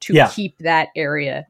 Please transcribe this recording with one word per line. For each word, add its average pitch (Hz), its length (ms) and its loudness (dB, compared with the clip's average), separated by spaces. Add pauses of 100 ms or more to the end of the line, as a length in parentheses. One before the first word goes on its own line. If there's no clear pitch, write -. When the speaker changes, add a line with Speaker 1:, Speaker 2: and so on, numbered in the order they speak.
Speaker 1:
to 196 140 -2
Speaker 2:
Yeah. 135 180 6
Speaker 1:
keep 202 260 -8
that 160 380 0
area, 147 540 -4